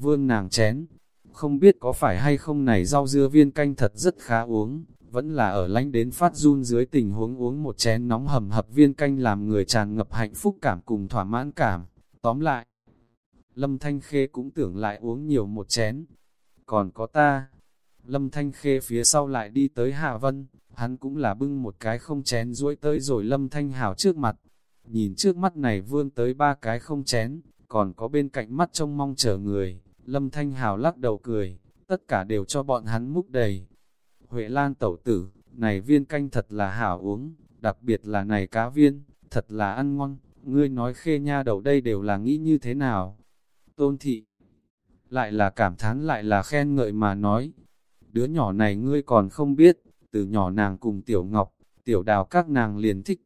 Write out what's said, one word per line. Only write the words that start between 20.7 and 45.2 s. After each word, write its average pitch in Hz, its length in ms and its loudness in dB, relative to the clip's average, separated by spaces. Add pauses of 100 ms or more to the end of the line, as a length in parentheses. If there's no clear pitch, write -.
hắn 120 220 -6
cũng 135 200 -8
là 123 180 -2
bưng 139 280 -4
một 104 180 -8
cái 113 180 -4
không 143 240 -8
chén 120 300 -2
duỗi 143 240 -4
tới 151 240 0
rồi 131 240 -2
Lâm 135 240 0
Thanh 147 220 -4
Hảo 123 240 -2
trước 185 220 2
mặt. 123 200 -2 (480)
Nhìn 107 300 -2
trước 190 220 2
mắt 175 200 -2
này 120 240 0
vươn 139 300 -2
tới 123 240 -2
ba 143 200 2
cái 120 240 -4
không 143 260 -6
chén, 123 360 -2 (280)
còn 101 260 0
có 113 140 -8
bên 143 200 0
cạnh 120 280 -8
mắt 170 160 0
trông 147 240 -4
mong 139 200 -4
chờ 107 220 0
người, 98 420 -4 (280)
Lâm 135 220 -2
Thanh 143 220 -4
Hảo 123 240 -2
lắc 147 200 -2
đầu 120 220 -2
cười, 101 400 -6 (280)
tất - 220 -4
cả 98 160 -2
đều 104 200 -2
cho 139 180 -4
bọn 123 220 -2
hắn 113 240 -2
múc 180 220 -4
đầy. 104 360 0 (640)
Huệ 117 200 -8
Lan 139 260 0
tẩu 98 300 -2
tử, 95 240 0 (240)
này 110 280 0
viên 139 240 2
canh 143 260 -6
thật 123 220 -2
là 104 180 -2
hảo 98 280 -2
uống, 107 360 -6 (260)
đặc 107 220 -4
biệt 113 240 -2
là 104 180 -2
này 101 220 0
cá 113 220 -2
viên, 143 340 2 (280)
thật - 180 -2
là 104 260 -4
ăn 139 220 -2
ngon, 139 200 -6 (260)
ngươi 139 260 2
nói 123 260 -4
Khê 156 240 -2
nha 143 240 -2
đầu 110 180 0
đây 139 200 2
đều 110 220 -2
là 101 140 0
nghĩ 117 200 0
như 156 220 2
thế 120 160 -4
nào? 107 440 -2 (580)
Tôn 143 220 0
thị 127 260 -4 (840)
lại 120 240 -2